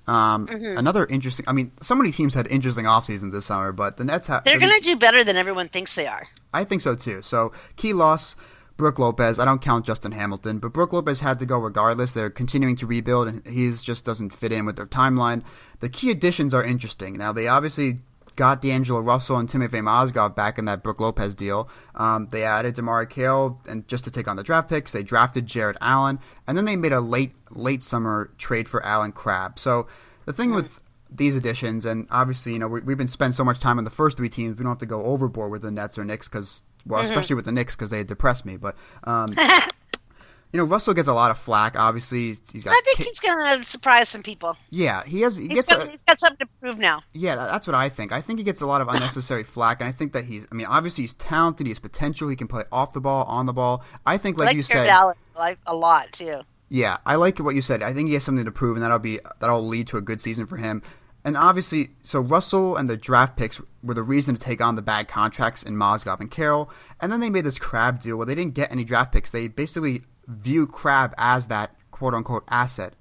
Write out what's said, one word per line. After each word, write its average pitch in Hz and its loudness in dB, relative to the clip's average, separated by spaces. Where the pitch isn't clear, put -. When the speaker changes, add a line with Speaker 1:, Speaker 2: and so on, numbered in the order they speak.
Speaker 1:
Um, 110 4
Speaker 2:
Mm-hmm. 214 -4
Speaker 1:
another 160 2
interesting, 131 -4
I 131 0
mean, 127 0
so 247 0
many 247 4
teams 139 2
had 123 0
interesting 127 0
off 110 6
seasons 98 -8
this 101 -6
summer, 98 -2
but 101 -2
the 123 -6
Nets 151 -2
have 131 -2
Speaker 2:
They're 294 4
Speaker 1:
the 370 6
Speaker 2:
gonna 415 6
do 339 2
better 233 6
than 202 2
everyone 180 -2
thinks 185 -2
they 151 -2
are. 107 -8
Speaker 1:
I 175 0
think 190 -2
so 135 0
too. 104 -8
So, 113 0
key 220 -2
loss, 160 4
Brook 147 0
Lopez. 117 2
I 123 4
don't 135 4
count 117 0
Justin 110 -6
Hamilton, 104 -6
but 117 -6
Brook 175 0
Lopez 151 -2
had 131 0
to 127 -6
go 123 0
regardless. 113 0
They're 110 -2
continuing 123 0
to 120 -8
rebuild, 117 0
and 110 -12
he's 120 -2
just 120 -8
doesn't 107 -6
fit 113 -6
in 107 -2
with 107 -4
their 101 -10
timeline. 123 2
The 123 -6
key 247 -2
additions 160 0
are 123 2
interesting. 117 -6
Now, 104 -4
they 113 -2
obviously 139 0
got 131 4
D'Angelo 131 0
Russell 123 2
and 117 -2
Timofey 120 -2
Mozgov 113 2
back 107 0
in 110 -4
that 101 -2
Brook 107 -4
Lopez 110 0
deal. 98 -4
Um, 110 0
they 110 -4
added 113 0
DeMarre 117 -2
Cale 131 0
and 110 -10
just 127 -4
to - -10
take 113 -6
on 101 -4
the 101 -8
draft 160 0
picks. 151 -4
They 101 -4
drafted 120 2
Jarrett 107 -2
Allen, 135 2
and 135 -2
then 202 2
they 208 0
made 160 0
a 127 4
late, 127 0
late 127 -4
summer 110 -2
trade 113 -4
for - -4
Allen 104 0
Crabbe. 95 -4
So 120 -2
the 147 -8
thing 240 0
with - -2
these 143 0
additions, 117 -4
and 113 -4
obviously, 127 -2
you 113 -4
know, 110 -4
we, 117 -6
we've 135 -2
been 131 -2
spending 127 0
so 131 0
much 123 2
time 120 2
on 110 -2
the 110 -6
first 151 0
three 120 -2
teams, 113 -6
we 117 -10
don't 127 -2
have 120 -6
to 120 -10
go 110 -6
overboard 120 -2
with 104 -8
the 107 -6
Nets 104 -8
or 104 -8
Knicks 107 -8
'cause, 104 -10
well, 107 0
Speaker 2:
Mm-hmm. 214 0
Speaker 1:
especially 143 0
with 113 -6
the 110 -4
Knicks 120 -2
'cause 107 -8
they 104 -4
depress 123 0
me. 92 -10
But, 101 -8
um, 117 0
Speaker 2:
<laughs> - 2
Speaker 1:
you 165 0
know, 175 2
Russell 190 2
gets 160 2
a 127 4
lot 117 6
of 107 2
flack. 107 2
Obviously, 117 0
he's 110 -14
got - 0
Speaker 2:
I 480 6
think 539 6
Speaker 1:
K- - 0
Speaker 2:
he's 466 -4
gonna 294 2
surprise 240 4
some 208 -6
people. 170 -6
Speaker 1:
Yeah, 147 -2
he 175 -4
has. 233 2
He - -10
Speaker 2:
He's 262 2
Speaker 1:
gets 339 4
Speaker 2:
got, 294 -2
Speaker 1:
a 294 -14
Speaker 2:
he's 302 -12
got 330 6
something 302 2
to - -20
prove 240 -8
now. 160 2
Speaker 1:
Yeah, 165 -2
that, 120 -4
that's 196 -4
what 147 -2
I 131 2
think. 110 -6
I 139 -4
think 226 -8
he 202 -8
gets 196 -4
a 143 -4
lot 139 2
of 123 -2
unnecessary 127 -4
<laughs> - -10
flack, 120 0
and 123 -4
I - -6
think 139 -6
that 120 -4
he's, 107 -12
I 113 -12
mean, 113 -8
obviously 151 0
he's - -8
talented. 160 0
He 113 -4
has - -10
potential. 147 -4
He 131 -4
can 120 -8
play 117 -8
off 131 0
the 135 -6
ball, 135 0
on 120 0
the 127 -2
ball. 123 0
I 170 2
think, 190 -2
like 151 4
Speaker 2:
I 147 8
like 151 4
Speaker 1:
you 139 -2
Speaker 2:
Jared 127 2
Speaker 1:
said, 190 8
Speaker 2:
Allen, 185 6
like, 170 -2
a 165 -2
lot 165 2
too. 156 -8
Speaker 1:
Yeah, 117 0
I 143 2
like 175 4
what 143 -2
you 139 2
said. 127 -2
I 123 -4
think 147 -2
he 151 0
has 135 0
something 131 0
to 110 -6
prove, 117 -2
and 117 -2
that'll 117 2
be, 110 -4
that'll 113 2
lead 113 -4
to 113 -6
a 101 -4
good 107 -6
season 113 -6
for 185 -10
him. 110 -6
And 147 -2
obviously, 165 4
so 139 -2
Russell 185 2
and 131 0
the 113 -2
draft 127 4
picks 113 -4
were 120 -4
the 113 -2
reason 135 2
to - -10
take 120 -4
on 117 2
the 107 -6
bad 107 -2
contracts 110 0
in 107 -8
Mozgov 101 0
and 104 -12
Carroll. 151 0
And 180 -2
then 233 0
they 233 0
made 190 0
this 139 -2
Crabbe 123 0
deal 117 -6
where 113 -4
they 139 -4
didn't 165 -4
get 139 -2
any 123 -4
draft 123 0
picks. - 2
They 117 -6
basically 147 -4
view 127 0
Crabbe 135 0
as 123 2
that 110 -4
quote-unquote 120 -4
asset. 120 -2